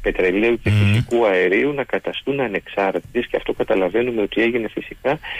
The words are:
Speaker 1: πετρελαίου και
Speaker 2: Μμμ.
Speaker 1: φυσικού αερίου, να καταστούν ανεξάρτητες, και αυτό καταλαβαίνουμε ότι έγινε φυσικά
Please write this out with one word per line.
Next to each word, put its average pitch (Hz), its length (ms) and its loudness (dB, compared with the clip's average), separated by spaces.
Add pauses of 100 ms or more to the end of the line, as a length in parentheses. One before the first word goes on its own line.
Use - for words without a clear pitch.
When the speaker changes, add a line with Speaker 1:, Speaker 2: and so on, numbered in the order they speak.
Speaker 1:
πετρελαίου 101 600 2
και 101 80 0
Speaker 2:
Μμμ. 104 160 4
Speaker 1:
φυσικού 117 400 2
αερίου, 98 460 2
να 139 120 -4
καταστούν 131 560 -4
ανεξάρτητες, 98 880 -4
και - 100 -4
αυτό - 160 -4
καταλαβαίνουμε 113 720 0
ότι 101 200 -2
έγινε 117 260 0
φυσικά 123 500 -4 (220)